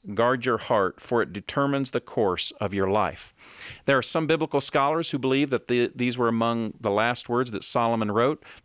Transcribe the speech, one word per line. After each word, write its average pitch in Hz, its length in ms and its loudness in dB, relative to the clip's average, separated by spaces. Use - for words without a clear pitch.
guard 120 320 2
your 117 140 2
heart, 101 420 0
for 120 200 0
it 85 120 -4
determines 139 580 -2
the 123 100 -2
course 95 580 -2
of 98 140 -4
your 95 140 2
life." 98 460 -2
There 139 120 4
are 123 60 2
some 160 240 -2
biblical 156 340 0
scholars 151 500 0
who 143 60 -2
believe 131 320 2
that 123 180 -2
the, 120 280 2
these 123 220 -2
were 120 100 2
among 113 520 0
the 107 120 0
last 113 360 0
words 120 240 0
that 101 120 -6
Solomon 117 480 0
wrote. 123 320 2